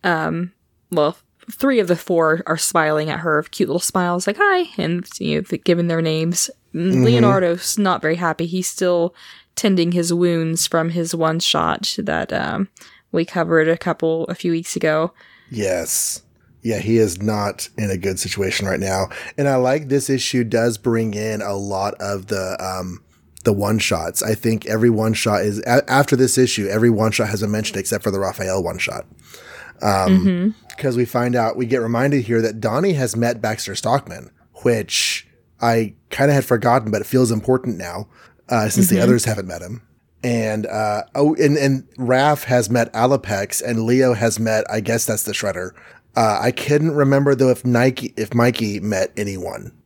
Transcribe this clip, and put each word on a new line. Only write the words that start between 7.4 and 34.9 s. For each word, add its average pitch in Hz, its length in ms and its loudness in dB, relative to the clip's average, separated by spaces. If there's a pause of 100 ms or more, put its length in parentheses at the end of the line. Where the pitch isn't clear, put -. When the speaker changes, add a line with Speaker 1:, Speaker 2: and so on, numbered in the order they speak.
Speaker 1:
not 190 240 0
very 156 140 0
happy. 170 300 -2
He's 175 220 -4
still 175 460 0 (420)
tending 175 360 2
his 175 220 0
wounds 170 540 0
from 165 240 0
his 165 220 -2
one 160 260 0
shot - 600 -2
that, - 320 -4
um, - 380 -4 (420)
we 170 140 0
covered 165 420 0
a 170 100 2
couple, 165 480 -2
a 175 100 -8
few 175 160 -4
weeks 165 240 -4
ago. 160 360 0 (400)
Speaker 2:
Yes. 92 720 -4 (400)
Yeah, 110 180 -2
he 113 180 2
is 98 240 2
not 104 460 -4 (100)
in 104 120 -2
a 95 80 -2
good 92 220 -2
situation 98 480 -4
right 95 120 -2
now. 95 280 -2 (300)
And 143 100 0
I 135 80 2
like 131 340 0
this 139 200 0
issue 127 340 0
does 113 340 0
bring 113 380 -2
in 107 260 -4
a 101 140 -4
lot 101 400 -4
of 98 320 -6
the, 95 360 -4
um, 92 400 -8 (420)
the 107 80 4
one-shots. 98 680 -2
I 107 140 0
think 113 320 -2
every 113 240 4
one-shot 107 500 0
is, 104 200 -2
a-, 127 280 2
after 139 260 4
this 123 220 4
issue, 120 300 2
every 110 240 4
one-shot 110 380 2
has 101 120 -2
been 104 100 -2
mentioned 107 280 -4
except 101 240 -4
for 104 80 -2
the 98 80 -2
Raphael 92 440 -2
one-shot. - 420 -6 (760)
Um, 104 440 4
Speaker 1:
Mm-hmm. 185 240 2 (280)
Speaker 2:
'cause 131 180 -2
we 123 100 2
find 123 300 0
out, 113 220 0
we 123 80 -2
get 120 160 0
reminded 120 440 0
here 113 160 2
that 110 200 -2
Donnie 139 320 0
has 131 220 -2
met 117 260 -2
Baxter 110 340 -4
Stockman, 113 540 -4 (320)
which - 680 0 (340)